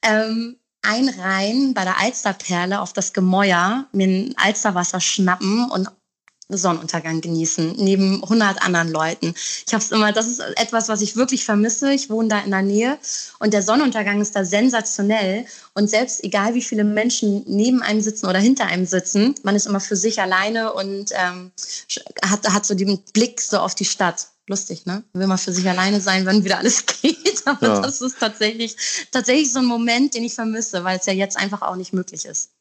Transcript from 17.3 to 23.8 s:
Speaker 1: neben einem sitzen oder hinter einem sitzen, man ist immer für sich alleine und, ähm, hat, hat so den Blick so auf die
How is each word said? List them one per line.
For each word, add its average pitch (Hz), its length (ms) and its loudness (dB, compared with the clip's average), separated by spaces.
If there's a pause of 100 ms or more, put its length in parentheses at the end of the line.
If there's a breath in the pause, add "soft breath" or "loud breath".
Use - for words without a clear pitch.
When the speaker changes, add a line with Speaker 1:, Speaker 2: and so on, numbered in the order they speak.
Speaker 1:
neben 233 360 2
einem 214 180 0
sitzen 214 260 -2
oder 185 140 2
hinter 240 260 4
einem 180 180 0
sitzen, 190 500 2 (100)
man 202 100 2
ist 202 120 2
immer 196 140 -2
für 196 160 -4
sich 220 240 0
alleine 202 520 0
und, 196 400 -6
ähm, 180 400 -4 (720 loud breath)
hat, 202 280 0
hat 208 140 2
so 208 80 0
den 190 260 0 (120)
Blick 233 280 2
so - 180 0
auf 180 160 -2
die 202 100 -4